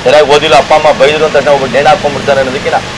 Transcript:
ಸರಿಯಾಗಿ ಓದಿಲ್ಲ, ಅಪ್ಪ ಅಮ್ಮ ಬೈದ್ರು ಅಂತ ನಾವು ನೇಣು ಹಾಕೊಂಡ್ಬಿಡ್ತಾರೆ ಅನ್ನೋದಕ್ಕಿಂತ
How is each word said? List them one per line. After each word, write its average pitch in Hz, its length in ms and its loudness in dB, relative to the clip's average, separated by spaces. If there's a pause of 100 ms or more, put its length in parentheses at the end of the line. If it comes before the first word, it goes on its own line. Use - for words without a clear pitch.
ಸರಿಯಾಗಿ 143 280 2
ಓದಿಲ್ಲ, 151 240 2
ಅಪ್ಪ 143 180 2
ಅಮ್ಮ 151 260 2
ಬೈದ್ರು 151 260 0
ಅಂತ 151 100 0
ನಾವು 139 320 0
ನೇಣು 143 220 0
ಹಾಕೊಂಡ್ಬಿಡ್ತಾರೆ 139 500 -2
ಅನ್ನೋದಕ್ಕಿಂತ 135 360 -4 (220)